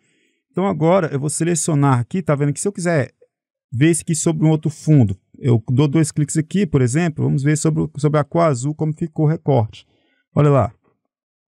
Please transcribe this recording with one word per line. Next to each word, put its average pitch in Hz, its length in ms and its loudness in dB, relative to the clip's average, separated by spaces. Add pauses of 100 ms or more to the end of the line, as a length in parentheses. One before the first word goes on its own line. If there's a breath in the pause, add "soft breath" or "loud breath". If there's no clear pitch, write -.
(500)
Então 185 160 -4
agora 165 460 0
eu 139 80 -4
vou 147 80 -6
selecionar 147 680 0
aqui, 180 240 -4
tá 151 120 -2
vendo 143 180 0
que - 80 -10
se - 60 -6
eu 202 60 -2
quiser 170 400 -2 (600)
ver 135 180 4
isso 165 120 -2
aqui 170 120 -4
sobre 156 320 0
um 160 40 4
outro 156 200 -2
fundo, 127 480 2 (200)
eu 120 300 0
dou 135 200 2
dois 156 240 0
cliques 151 240 -4
aqui, 180 280 -2
por 147 160 0
exemplo, 135 440 -2
vamos 143 180 -2
ver 151 160 0
sobre 160 240 -2
o, 156 140 -6
sobre 147 220 0
a 143 60 0
cor 170 180 -2
azul 147 320 0
como 156 200 -4
ficou 156 320 -4
o - 20 2
recorte. 139 580 -2 (480)
Olha 147 160 4
lá, 113 220 2 (760)